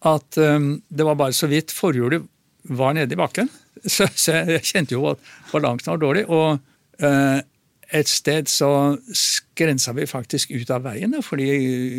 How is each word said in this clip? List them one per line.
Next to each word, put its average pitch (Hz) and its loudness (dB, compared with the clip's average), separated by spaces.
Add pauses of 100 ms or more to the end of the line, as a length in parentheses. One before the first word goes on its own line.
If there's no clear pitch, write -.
at, 156 0
ehm, 147 2
det 147 -2
var 151 2
bare 135 2
så 160 0
vidt 156 0
forhjulet 143 0 (420)
var 131 0
nede 147 0
i 175 -2
bakken. 180 0 (200)
<laughs> - -20
Så, 202 2
så - 0
jeg, 160 0
jeg 165 0
kjente 151 -2
jo 123 -2
at 147 -2 (300)
balansen 139 -2
var 170 -2
dårlig, 156 2
og, 160 2 (380)
eh, 139 2 (500)
et 151 2
sted 147 0
så - 2 (440)
skrensa - -2
vi 143 -4
faktisk 135 -6
ut 120 -6
av 127 -2
veien, 131 -4
ja, 302 -4
fordi 135 -4 (500)